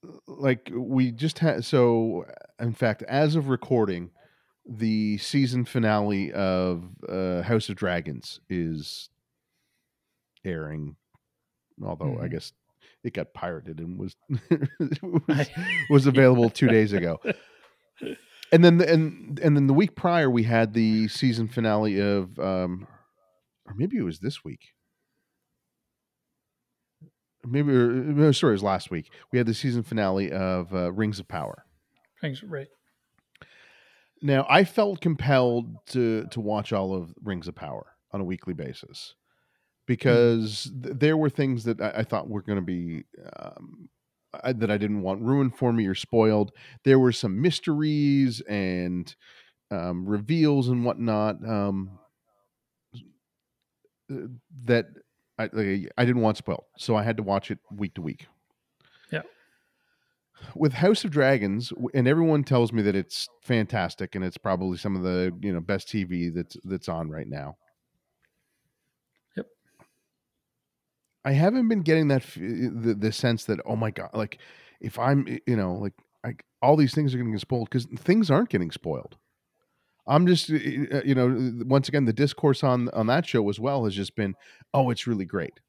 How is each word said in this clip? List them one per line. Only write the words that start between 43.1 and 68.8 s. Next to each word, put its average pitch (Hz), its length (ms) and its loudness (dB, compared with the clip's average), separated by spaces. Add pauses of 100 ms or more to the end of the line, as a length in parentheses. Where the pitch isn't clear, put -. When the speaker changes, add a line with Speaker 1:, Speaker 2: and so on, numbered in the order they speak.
Speaker 1:
um, - 500 -18 (540)
I, 127 100 -4
that 113 160 -2
I 104 100 2
didn't 104 240 -2
want 95 200 -4
ruined 131 340 0
for 123 160 2
me 110 140 2
or 95 80 0
spoiled. 107 560 4 (340)
There 135 140 8
were 127 140 6
some 101 280 -2
mysteries 147 1080 2
and, 90 680 -4 (560)
um, 90 360 -6
reveals 135 600 2
and 123 160 0
whatnot, 107 520 0 (120)
um, 98 500 -4 (2000)
uh, 135 60 -10 (480)
that 117 220 2 (520)
I, 110 140 -4
like, 101 440 -2
I 123 80 2
didn't 123 180 2
want 107 160 2
spoiled, - 260 -6 (140)
so 117 180 0
I 104 80 0
had 113 140 -2
to 117 40 -6
watch 98 300 -2
it 95 60 -8 (120)
week 101 240 -8
to 90 80 -10
week. - 240 -10 (840)
Speaker 2:
Yeah. 156 100 -6 (1300)
Speaker 1:
With 151 160 2
House 175 320 2
of 180 80 -4
Dragons, 123 560 2
w-, 123 260 -8
and 127 140 4
everyone 156 340 4
tells 120 300 2
me 113 100 0
that 101 140 2
it's - 320 -6 (140)
fantastic 101 720 -2
and 92 80 -4
it's 90 140 -8
probably 92 400 -2
some 98 180 -4
of 92 80 -4
the, 90 360 0
you 98 120 -4
know, 85 80 -4
best 95 280 -6
T 107 160 -4
V 87 260 -4
that's, 82 340 -8
that's 92 240 -8
on 82 220 -6
right 76 180 -10
now. 71 280 -12 (1800)